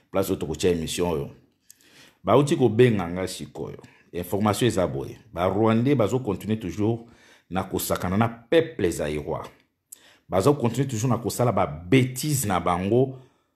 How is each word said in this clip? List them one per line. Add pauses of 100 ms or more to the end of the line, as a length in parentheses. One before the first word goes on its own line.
(120)
place
oyo
tokotia
émission
oyo. (920)
Bauti
kobenga
nga
sikoyo. (340)
Information
eza
boye. (160)
Ba
Rwandais
bazo
continuer
toujours (440)
na
kosakana
na
peuple
zaïrois. (840)
Bazo
continuer
toujours
na
kosala
ba
bêtise
na
bango (400)